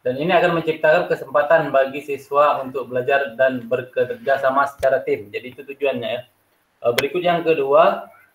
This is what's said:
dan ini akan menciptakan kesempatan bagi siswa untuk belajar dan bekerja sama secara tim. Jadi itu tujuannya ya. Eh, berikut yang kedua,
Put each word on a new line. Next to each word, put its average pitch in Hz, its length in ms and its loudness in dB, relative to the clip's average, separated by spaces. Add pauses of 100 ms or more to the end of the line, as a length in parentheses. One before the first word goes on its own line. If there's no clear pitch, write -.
dan 127 160 -2
ini 180 140 2
akan 170 260 4
menciptakan 160 480 2
kesempatan 151 600 2
bagi 135 340 0
siswa 139 560 0
untuk 127 320 -8
belajar 127 460 -2
dan 131 260 0
bekerja 123 760 -2
sama 135 240 2
secara 131 340 0
tim. 113 300 -6
Jadi 113 240 -10
itu 143 100 -18
tujuannya 131 480 -4
ya. 123 80 -6 (640)
Eh, 120 80 2
berikut 139 320 -2
yang 170 160 2
kedua, 160 720 2 (220)